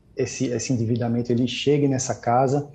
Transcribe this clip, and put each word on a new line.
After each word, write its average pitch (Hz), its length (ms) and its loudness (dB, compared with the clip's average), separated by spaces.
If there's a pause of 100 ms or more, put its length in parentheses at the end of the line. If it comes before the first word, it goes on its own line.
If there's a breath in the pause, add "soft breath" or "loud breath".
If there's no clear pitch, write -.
(140)
esse, 127 340 -4
esse 120 260 -4
endividamento 117 580 0
ele 120 160 2
chegue 143 400 2
nessa 131 260 -2
casa. 131 600 2